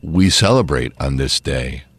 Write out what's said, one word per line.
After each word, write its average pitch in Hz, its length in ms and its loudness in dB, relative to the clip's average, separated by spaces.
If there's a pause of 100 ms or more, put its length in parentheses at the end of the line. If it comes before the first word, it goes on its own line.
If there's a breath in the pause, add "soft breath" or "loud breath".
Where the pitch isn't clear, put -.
we 92 280 2
celebrate 82 680 2
on 67 160 -2
this 67 240 -2
day. 65 440 -6 (160)